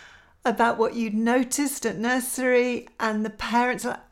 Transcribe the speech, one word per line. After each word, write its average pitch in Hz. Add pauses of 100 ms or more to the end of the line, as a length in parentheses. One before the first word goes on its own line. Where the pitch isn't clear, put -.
(460)
about 233
what 226
you'd 226
noticed 254
at 202
nursery, 247 (120)
and 214
the 220
parents 233
are 240
like, - (120)